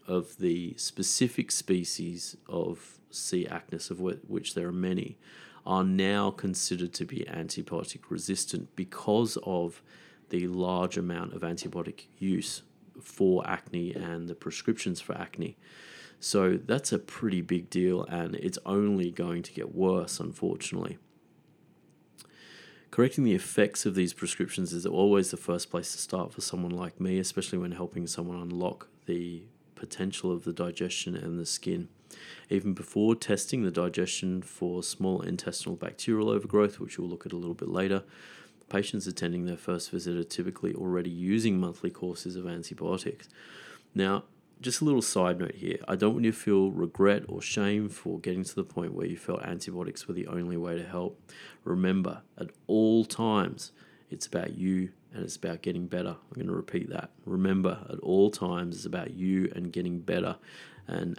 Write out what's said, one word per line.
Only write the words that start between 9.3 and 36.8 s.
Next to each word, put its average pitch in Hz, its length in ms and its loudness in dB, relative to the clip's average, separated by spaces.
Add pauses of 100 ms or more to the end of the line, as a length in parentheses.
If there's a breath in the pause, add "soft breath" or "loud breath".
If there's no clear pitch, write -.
of 87 360 -2 (500 loud breath)
the 90 180 0
large 90 500 0
amount 87 360 -4
of 85 80 -6
antibiotic - 640 -6 (120)
use - 440 0 (380)
for 92 480 2
acne 87 460 -4
and 85 340 -6
the 85 60 -8
prescriptions - 640 -2
for - 160 -6
acne. - 400 -8 (640 loud breath)
So 92 440 4
that's - 300 0
a 110 60 2
pretty 95 440 -2
big 87 280 0
deal, 90 360 2
and 85 280 -4
it's 90 320 -4
only 98 460 4
going 87 320 -2
to - 80 -14
get - 200 -6
worse, 90 460 2
unfortunately. 90 800 -4 (1900 loud breath)
Correcting 127 340 6
the 107 100 8
effects - 500 2
of 98 100 2
these 90 200 4
prescriptions 90 580 -4
is 87 140 -4
always 98 440 6
the 92 60 -4
first 87 340 -4
place 87 220 -4
to - 60 -6
start 87 340 -4
for - 80 -10
someone 87 320 -4
like 90 280 -6
me, 92 180 2
especially 92 400 -2
when 87 140 -2
helping 87 340 -6
someone 87 340 -6
unlock 87 480 -4 (160)
the 87 400 -4 (300)
potential - 580 -4
of 85 120 -4
the 82 100 -2
digestion 87 600 -4
and 85 240 -4
the 80 80 -4
skin. 87 420 -4 (600 loud breath)
Even 98 240 2
before 104 420 4
testing 113 480 2
the 92 80 2
digestion 90 720 0
for 90 420 -4
small 95 380 0
intestinal 87 560 -4
bacterial 107 540 0
overgrowth, 104 500 4